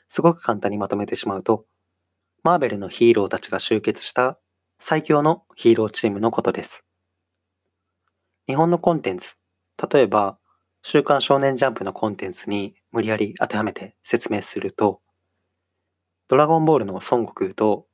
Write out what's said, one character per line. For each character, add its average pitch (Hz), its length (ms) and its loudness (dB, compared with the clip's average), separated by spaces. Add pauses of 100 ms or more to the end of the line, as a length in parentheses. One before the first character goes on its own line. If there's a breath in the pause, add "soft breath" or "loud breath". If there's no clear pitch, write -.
す - 140 -4
ご 165 140 4
く - 80 -18
簡 104 160 -2
単 101 100 -2
に 104 80 -4
ま 101 100 -4
と - 80 -4
め 104 120 -4
て 107 80 -6
し - 120 -8
ま 98 100 -4
う 95 40 -10
と、 - 240 -2 (800)
マ 175 140 4
ー - 20 -10
ベ 156 100 0
ル 104 80 -4
の 98 120 -8
ヒ 117 200 4
ー 113 60 6
ロ 101 100 2
ー - 20 -2
た 92 120 -6
ち - 100 -14
が 95 100 -4
集 110 220 -2
結 - 240 -4
し - 80 -12
た 127 240 0 (400)
最 156 240 -2
強 151 220 2
の 160 220 0 (100)
ヒ 117 160 4
ー 110 60 4
ロ 110 100 0
ー - 20 -10
チ - 200 0
ー - 20 0
ム 101 80 -6
の 113 100 0
こ - 140 -2
と - 80 0
で - 120 -6
す。 - 200 -18 (1600)
日 135 80 -4
本 160 160 4
の 175 80 4
コ 170 160 2
ン 156 80 -2
テ 98 120 -4
ン 90 40 -8
ツ、 - 160 -16 (580)
例 147 100 6
え 113 60 4
ば、 101 300 0 (460)
週 147 180 2
刊 139 200 2
少 139 180 2
年 135 180 0
ジ 135 80 0
ャ 131 60 0
ン - 20 -6
プ 107 100 -10
の 95 80 -8
コ - 160 -4
ン 104 80 -6
テ 95 120 -10
ン 90 60 -10
ツ - 180 -10
に 101 240 -4 (160)
無 117 100 -2
理 107 60 -4
や 110 100 0
り 104 220 -4
当 - 80 -2
て 107 100 -6
は 107 60 -2
め 104 100 -6
て - 300 -18
説 - 280 -4
明 101 120 -4
す - 160 -10
る 92 120 -6
と、 - 300 -2 (1300)
ド 131 60 4
ラ 147 100 6
ゴ 160 140 4
ン 156 60 0
ボ 156 100 4
ー 131 40 2
ル 104 60 -2
の 95 100 -8
孫 92 80 -10
悟 117 240 0
空 95 260 -6
と、 107 400 0